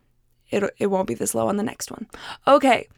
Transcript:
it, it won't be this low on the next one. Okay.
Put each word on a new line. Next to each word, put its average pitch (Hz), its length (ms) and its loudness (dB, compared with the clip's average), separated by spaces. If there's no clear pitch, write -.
it, 202 140 -2
it 208 100 -2
won't 196 200 0
be 233 60 -4
this 196 220 -6
low 226 120 0
on 202 100 -2
the 208 60 -2
next - 280 -10
one. - 160 -14
Okay. 277 400 4